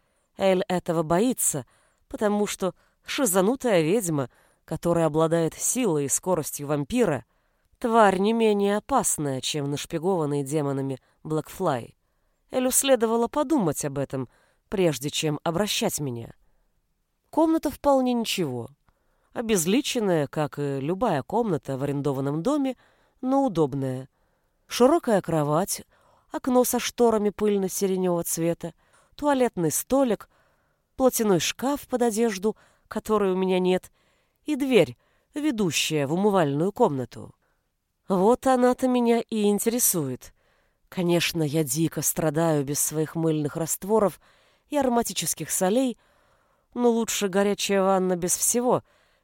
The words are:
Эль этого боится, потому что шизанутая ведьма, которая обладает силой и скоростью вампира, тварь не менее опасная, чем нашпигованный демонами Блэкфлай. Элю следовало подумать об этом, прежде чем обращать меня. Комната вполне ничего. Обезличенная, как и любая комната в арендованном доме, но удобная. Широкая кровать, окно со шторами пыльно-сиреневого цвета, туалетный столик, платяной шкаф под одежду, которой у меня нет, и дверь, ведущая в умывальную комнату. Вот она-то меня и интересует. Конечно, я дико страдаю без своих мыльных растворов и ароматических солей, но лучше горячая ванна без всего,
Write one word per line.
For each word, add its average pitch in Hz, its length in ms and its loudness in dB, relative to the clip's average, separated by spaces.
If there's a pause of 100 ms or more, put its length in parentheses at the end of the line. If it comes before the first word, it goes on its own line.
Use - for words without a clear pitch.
(380)
Эль 190 280 2
этого 175 360 -2
боится, 170 640 0 (420)
потому 208 380 0
что 185 280 -4 (300)
шизанутая 202 800 2
ведьма, 160 480 0 (340)
которая 170 400 0
обладает 160 480 2
силой 165 540 -2
и - 20 -4
скоростью 151 600 -4
вампира, 151 580 -2 (520)
тварь 220 400 4
не 202 140 2
менее 208 460 2
опасная, 156 640 -2
чем 143 280 -4
нашпигованный 147 720 -2
демонами 135 580 -4 (220)
Блэкфлай. 156 760 -4 (520)
Элю 254 200 0
следовало 233 580 2
подумать 262 560 0
об 139 140 -6
этом, 135 320 -6 (400)
прежде 156 400 0
чем 151 340 -2
обращать 185 560 -2
меня. 120 340 -8 (1000)
Комната 320 340 2
вполне 262 440 2
ничего. 160 560 -4 (640)
Обезличенная, 202 960 0
как 147 320 -6
и 139 180 -4
любая 170 460 -2
комната 180 520 -4
в 127 60 -6
арендованном 143 640 -2
доме, 269 320 -2 (460)
но 269 220 2
удобная. 135 640 -2 (600)
Широкая 247 520 2
кровать, 156 640 -2 (480)
окно 254 320 2
со 240 160 0
шторами 220 520 2
пыльно-сиреневого 190 920 0
цвета, 170 500 -4 (440)
туалетный 247 560 0
столик, 254 560 0 (680)
платяной 220 460 2
шкаф - 480 -4
под 247 140 -2
одежду, 214 540 0 (300)
которой 208 460 -2
у 185 40 -2
меня 185 220 2
нет, 185 320 0 (540)
и 302 100 -4
дверь, 247 420 2 (380)
ведущая 208 720 -2
в 131 60 -2
умывальную 180 580 2
комнату. 135 640 -2 (720)
Вот 202 400 2
она-то 254 400 2
меня 240 420 2
и 214 200 0
интересует. 196 840 -2 (560)
Конечно, 170 540 0
я 156 220 0
дико 156 360 -2
страдаю 156 640 0
без 143 140 -6
своих 156 380 -4
мыльных 156 400 0
растворов 190 640 0 (480)
и 294 80 -2
ароматических 233 760 -2
солей, 226 480 0 (760)
но 240 160 4
лучше 226 380 0
горячая 196 540 0
ванна 185 340 2
без 170 200 -2
всего, 240 460 0 (420)